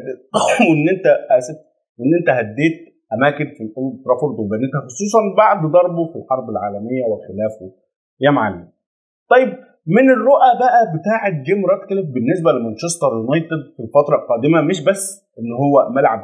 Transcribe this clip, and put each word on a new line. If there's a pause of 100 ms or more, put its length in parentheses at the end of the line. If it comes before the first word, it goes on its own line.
(320)
<laughs>
وان
انت (260)
اسف، (400)
وان
انت
هديت (360)
اماكن
في
الاولد (100)
ترافورد
وبنيتها،
خصوصًا (180)
بعد
ضربه
في
الحرب
العالمية
وخلافه (540)
يا
معلم. (640)
طيب، (380)
من
الرؤى (100)
بقى (140)
بتاعة
جيم
راتكليف
بالنسبة
لمانشستر
يونايتد (160)
في
الفترة
القادمة،
مش
بس (360)
ان
هو (220)
ملعب